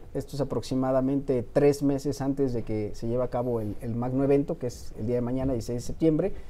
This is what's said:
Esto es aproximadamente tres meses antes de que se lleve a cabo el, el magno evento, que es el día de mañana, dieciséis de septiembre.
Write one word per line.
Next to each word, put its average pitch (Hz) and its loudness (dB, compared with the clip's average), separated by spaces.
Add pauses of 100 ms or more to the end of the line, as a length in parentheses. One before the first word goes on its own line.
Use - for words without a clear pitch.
(140)
Esto 143 -6
es 143 -2
aproximadamente 131 0 (120)
tres 143 4
meses 139 0
antes 135 0
de 113 -2
que 107 -2
se 117 -4
lleve 117 2
a 123 -2
cabo 120 0
el, 104 -4
el 117 -4
magno 127 0
evento, 139 4
que 123 -4
es - -8
el 110 -4
día 120 0
de 123 2
mañana, 131 0
dieciséis 120 -4
de - -4
septiembre. 160 2 (160)